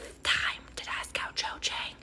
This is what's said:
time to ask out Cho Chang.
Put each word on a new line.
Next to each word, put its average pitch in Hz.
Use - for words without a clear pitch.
time -
to -
ask -
out -
Cho -
Chang. -